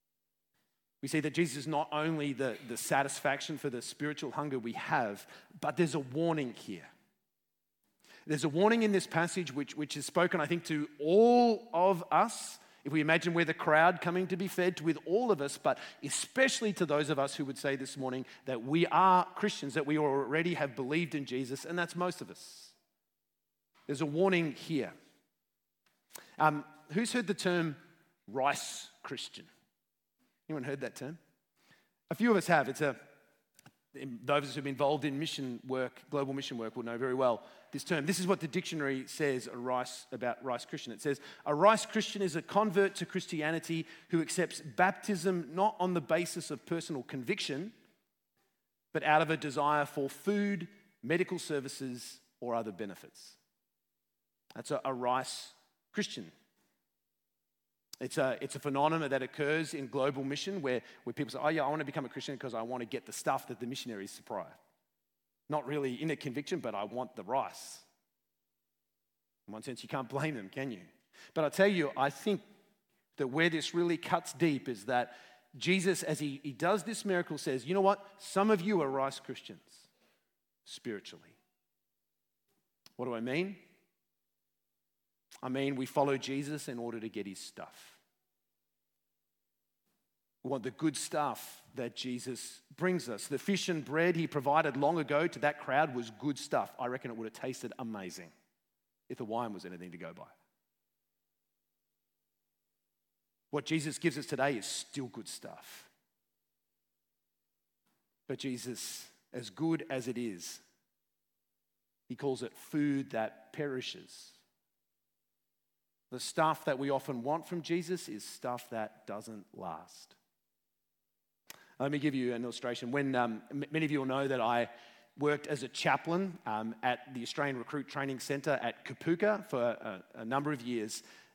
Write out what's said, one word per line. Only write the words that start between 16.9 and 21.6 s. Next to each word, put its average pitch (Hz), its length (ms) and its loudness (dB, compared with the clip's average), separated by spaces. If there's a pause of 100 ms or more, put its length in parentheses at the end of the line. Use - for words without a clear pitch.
of 143 80 2
us 139 180 2
who 151 80 -2
would 131 120 -4
say 139 200 0
this 131 200 -8
morning 131 300 -4 (180)
that 120 200 -4
we 160 240 4
are 180 360 8 (120)
Christians, 143 380 -2
that 147 120 2
we 151 120 4
already 147 560 2
have 143 220 0
believed 147 380 0
in 143 100 -2
Jesus, 127 400 -4